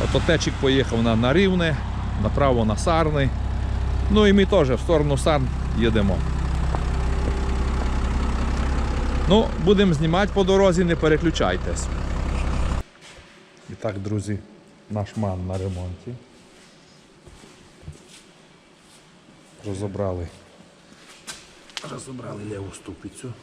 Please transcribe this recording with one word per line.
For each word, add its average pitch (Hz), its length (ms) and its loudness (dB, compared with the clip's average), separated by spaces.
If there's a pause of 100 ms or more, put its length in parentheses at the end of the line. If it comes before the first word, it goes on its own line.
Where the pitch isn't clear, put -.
Ото - 160 2
течик 160 340 2
поїхав 131 500 2
на, 113 120 2
на 123 180 2
Рівне, 175 440 2 (460)
направо 123 420 2
на 107 120 0
Сарни. 151 520 2 (800)
Ну 208 160 6
і 196 60 6
ми 196 120 6
теж 175 240 4
в 117 100 0
сторону 147 380 2
Сарн 143 300 2 (320)
їдемо. 107 380 4 (3000)
Ну, 214 180 6 (180)
будемо 196 280 6
знімати 165 400 2
по 196 100 2
дорозі, 190 400 4
не 170 120 2
переключайтесь. 135 920 0 (1800)
І - 40 -12
так, 101 260 -6
друзі, 104 400 -4 (500)
наш 104 260 -6
ман 92 320 -4
на 92 100 -6
ремонті. 92 540 -8 (3500)
Розібрали. 95 600 -6 (1600)
Розібрали 120 500 -12 (100)
ліву 98 240 -10
ступицю. 104 680 -14